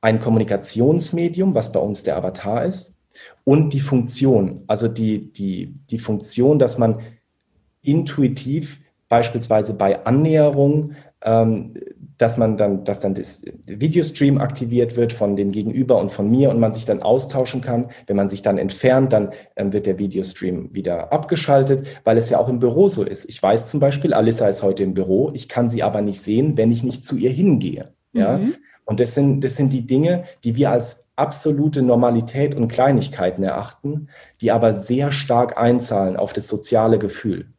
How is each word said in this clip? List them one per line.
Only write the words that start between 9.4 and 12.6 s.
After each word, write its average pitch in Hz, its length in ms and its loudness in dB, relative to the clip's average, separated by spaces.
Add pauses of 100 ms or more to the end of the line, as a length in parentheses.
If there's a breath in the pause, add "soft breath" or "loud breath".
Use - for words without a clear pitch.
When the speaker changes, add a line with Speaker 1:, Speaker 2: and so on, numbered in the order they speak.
Speaker 1:
bei 98 320 0
Annäherung, 147 840 2 (320 loud breath)
ähm, 113 500 0 (460)
dass 117 180 2
man 110 180 2
dann, 98 280 0